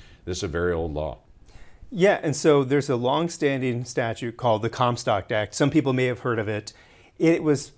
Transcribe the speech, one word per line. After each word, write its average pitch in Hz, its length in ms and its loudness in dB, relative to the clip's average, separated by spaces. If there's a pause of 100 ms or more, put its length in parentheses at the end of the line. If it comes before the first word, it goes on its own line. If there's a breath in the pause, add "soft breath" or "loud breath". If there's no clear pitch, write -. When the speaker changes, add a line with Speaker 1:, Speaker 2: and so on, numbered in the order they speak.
(240 soft breath)
Speaker 1:
This 87 140 -6
is - 60 -6
a 98 40 -4
very 87 240 0
old 82 220 -4
law. 73 240 -6 (720 soft breath)
Speaker 2:
Yeah, 190 320 2
and 147 140 -2
so 143 280 4
there's 139 240 0
a 135 80 0
long-standing 131 880 -2
statute 117 520 -4
called 110 240 2
the 113 80 -2
Comstock 120 640 0
Act. 107 240 -2
Some - 160 2
people 139 200 2
may 127 140 2
have 123 140 -2
heard 120 180 -2
of 107 100 -2
it. 107 240 -6 (460 soft breath)
It 165 240 2
was, 151 360 0